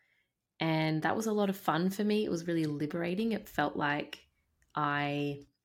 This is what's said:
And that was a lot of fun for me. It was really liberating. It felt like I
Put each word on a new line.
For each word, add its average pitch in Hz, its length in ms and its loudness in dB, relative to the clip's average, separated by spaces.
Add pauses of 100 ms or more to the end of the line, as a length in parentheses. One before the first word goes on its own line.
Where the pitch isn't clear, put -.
(600)
And 156 420 2
that 165 140 2
was 220 100 -2
a 220 60 0
lot 208 160 4
of 190 80 0
fun 170 320 2
for 196 160 0
me. 208 200 2
It - 60 -2
was 170 160 -2
really 165 200 2
liberating. 170 680 -2
It - 160 -6
felt - 280 -2
like 147 500 -2 (480)
I 143 680 0 (240)